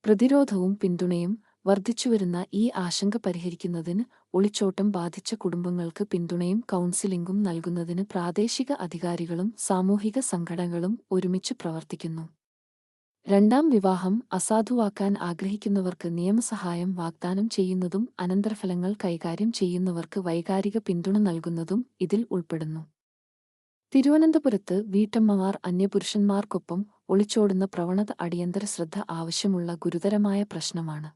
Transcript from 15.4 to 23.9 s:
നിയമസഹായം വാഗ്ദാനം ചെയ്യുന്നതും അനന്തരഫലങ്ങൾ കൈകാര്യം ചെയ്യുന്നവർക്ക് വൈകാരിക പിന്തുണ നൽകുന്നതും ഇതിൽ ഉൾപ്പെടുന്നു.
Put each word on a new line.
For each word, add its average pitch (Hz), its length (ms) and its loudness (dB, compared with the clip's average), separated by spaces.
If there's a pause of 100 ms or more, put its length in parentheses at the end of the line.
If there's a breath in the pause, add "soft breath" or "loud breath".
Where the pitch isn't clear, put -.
നിയമസഹായം 185 760 -2
വാഗ്ദാനം 175 560 -2
ചെയ്യുന്നതും 185 540 0 (160)
അനന്തരഫലങ്ങൾ 190 720 -2
കൈകാര്യം 175 580 -2
ചെയ്യുന്നവർക്ക് 180 680 -2
വൈകാരിക 190 580 -2
പിന്തുണ 190 400 0
നൽകുന്നതും 170 640 0 (200)
ഇതിൽ 190 200 0 (100)
ഉൾപ്പെടുന്നു. 160 520 -4 (1120)